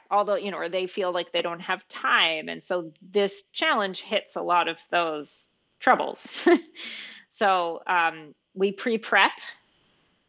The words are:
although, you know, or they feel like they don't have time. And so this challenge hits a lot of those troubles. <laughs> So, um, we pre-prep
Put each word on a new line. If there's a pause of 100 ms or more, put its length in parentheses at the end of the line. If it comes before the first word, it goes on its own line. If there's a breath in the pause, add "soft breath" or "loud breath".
(100)
although,
you
know,
or
they
feel
like
they
don't
have
time.
And
so
this
challenge
hits
a
lot
of (120)
those (320)
troubles.
<laughs>
So,
um, (200)
we
pre-prep (1000)